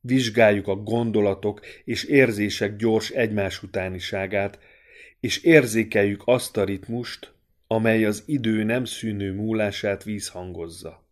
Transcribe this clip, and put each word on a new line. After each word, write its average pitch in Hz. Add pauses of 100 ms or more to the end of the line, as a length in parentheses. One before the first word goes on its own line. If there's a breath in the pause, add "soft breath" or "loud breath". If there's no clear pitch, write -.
Vizsgáljuk 113
a 98
gondolatok 107 (240 loud breath)
és -
érzések 104
gyors 110
egymás 104
utániságát, 95 (640 loud breath)
és -
érzékeljük 110
azt 123
a 101
ritmust, 107 (340)
amely 110
az 104
idő 113
nem 117
szűnő 101
múlását 104
vízhangozza. 90